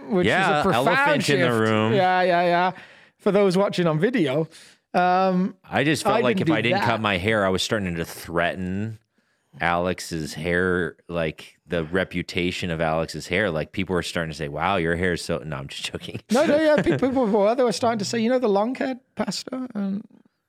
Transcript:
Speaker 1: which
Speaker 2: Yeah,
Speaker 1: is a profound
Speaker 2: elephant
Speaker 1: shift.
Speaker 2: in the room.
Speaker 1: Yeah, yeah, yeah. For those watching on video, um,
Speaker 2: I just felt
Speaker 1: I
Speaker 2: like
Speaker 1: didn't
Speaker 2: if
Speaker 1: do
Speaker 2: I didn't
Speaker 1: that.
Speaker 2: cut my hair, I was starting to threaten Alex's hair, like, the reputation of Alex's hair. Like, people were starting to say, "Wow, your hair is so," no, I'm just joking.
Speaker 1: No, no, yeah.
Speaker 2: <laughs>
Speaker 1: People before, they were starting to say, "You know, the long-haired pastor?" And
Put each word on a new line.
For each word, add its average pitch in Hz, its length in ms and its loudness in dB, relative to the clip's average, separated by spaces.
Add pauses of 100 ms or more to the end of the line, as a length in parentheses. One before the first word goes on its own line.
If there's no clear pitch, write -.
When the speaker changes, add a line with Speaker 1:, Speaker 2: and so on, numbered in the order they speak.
Speaker 1:
which 185 180 2
Speaker 2:
Yeah, 175 160 2
Speaker 1:
is 156 180 2
a - 40 0
profound 170 240 2
Speaker 2:
elephant 269 360 2
Speaker 1:
shift. 139 160 2
Speaker 2:
in 123 80 2
the 120 80 2
room. 110 360 2
Speaker 1:
Yeah, 185 300 4
yeah, 175 200 2
yeah. 175 300 2 (460)
For 208 120 0
those 190 260 4
watching 180 300 2
on 156 140 2
video, 160 480 0 (460)
um, 185 680 2
Speaker 2:
I 127 220 -2
just 151 180 2
felt 208 140 2
Speaker 1:
I 233 40 2
Speaker 2:
like 123 180 2
Speaker 1:
didn't 160 100 0
Speaker 2:
if 160 60 4
Speaker 1:
do 110 40 2
Speaker 2:
I - 20 0
didn't 117 200 0
Speaker 1:
that. - 60 0
Speaker 2:
cut 113 140 2
my 104 160 2
hair, 101 300 2
I 95 40 2
was 92 120 0
starting 95 320 -2
to 82 100 -4
threaten 92 920 -4 (640)
Alex's 85 720 -2
hair, 87 640 -2 (120)
like, 82 580 -6
the 85 180 -2
reputation 90 880 -4
of 80 100 -4
Alex's 80 480 -2
hair. 95 220 0
Like, 78 220 -4
people 92 220 -4
were 85 80 0
starting 82 300 -6
to 69 40 -12
say, 73 120 -6
"Wow, 82 280 -2
your 85 200 0
hair 90 160 -2
is 82 100 -4
so," 85 160 -4
no, 71 180 -8
I'm 67 120 -10
just - 240 -12
joking. - 280 -12 (120)
Speaker 1:
No, 285 140 2
no, 294 140 4
yeah. 302 160 4
Speaker 2:
<laughs> 196 60 2
Speaker 1:
People 262 280 0
before, 220 440 2
they 269 80 0
were 233 100 2
starting 233 280 -2
to 190 40 -4
say, 233 140 -4
"You 220 120 0
know, 254 80 2
the 240 100 0
long-haired 247 500 0 (160)
pastor?" 254 600 -8
And 196 280 -4 (460)